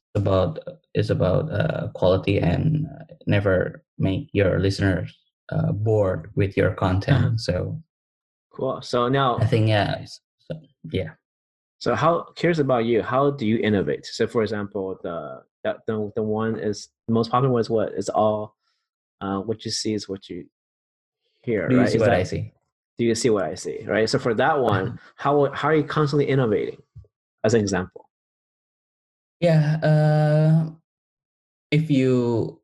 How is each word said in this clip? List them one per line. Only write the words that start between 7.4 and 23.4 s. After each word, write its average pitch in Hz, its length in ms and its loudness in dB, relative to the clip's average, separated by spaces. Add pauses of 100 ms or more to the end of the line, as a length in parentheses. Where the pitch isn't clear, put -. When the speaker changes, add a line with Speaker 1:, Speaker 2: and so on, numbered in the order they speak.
Speaker 2:
Cool. 131 300 -6
So 123 260 0
now 131 300 0
Speaker 1:
I 110 80 2
think, 110 220 2
yeah, 107 320 0
it's, - 200 -18 (200)
so, - 200 -12 (320)
yeah. 92 200 -6 (680)
Speaker 2:
So - 160 -2
how, 160 320 0 (100)
curious 165 220 0
about 131 260 2
you, 113 180 2
how 131 280 0
do 135 160 -2
you 110 120 4
innovate? 95 460 0
So - 220 -4
for 113 160 0
example, 101 600 -6
the, 78 400 -8 (220)
the, 107 120 -4 (100)
the, 107 300 -4
the 113 60 -2
one 107 360 -2
is, 104 300 -6 (180)
the 117 80 0
most 113 160 2
popular 131 220 2
one 120 80 2
is 110 100 -4
what? 107 260 -2
It's - 140 -6
all, 107 460 0 (680)
uh, 98 160 -4
what 110 260 -6
you 113 60 -8
see 107 240 -4
is 104 140 -8
what 98 200 -12
you 87 160 -14 (1000)
hear, 101 260 -2
Speaker 1:
Do 127 80 4
you 127 40 4
Speaker 2:
right? 123 80 4
Speaker 1:
see 113 80 0
Speaker 2:
Is 110 60 2
Speaker 1:
what 104 80 4
Speaker 2:
that 95 80 4
Speaker 1:
I 90 60 0
see? - 280 -8 (460)
Speaker 2:
Do 120 60 0
you 113 100 2
see 113 160 0
what 101 140 2